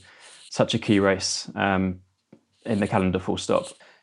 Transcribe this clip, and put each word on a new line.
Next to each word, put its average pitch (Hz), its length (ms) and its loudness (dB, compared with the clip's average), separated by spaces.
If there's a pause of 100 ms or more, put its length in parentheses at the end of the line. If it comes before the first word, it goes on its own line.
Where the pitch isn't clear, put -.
(480)
such - 240 0
a 117 60 -2
key 107 200 2
race, 95 560 0
um, 95 460 0 (640)
in 107 160 -2
the 101 80 0
calendar, 92 300 0
full 90 180 -4
stop. 92 300 -2 (360)